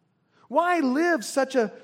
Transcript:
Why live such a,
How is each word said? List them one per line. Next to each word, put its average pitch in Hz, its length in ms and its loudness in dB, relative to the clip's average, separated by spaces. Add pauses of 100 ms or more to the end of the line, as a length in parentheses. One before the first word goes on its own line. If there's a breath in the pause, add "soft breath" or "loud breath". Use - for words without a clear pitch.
(480 soft breath)
Why 339 300 2
live 294 460 0
such 262 320 -2
a, 220 160 0 (120)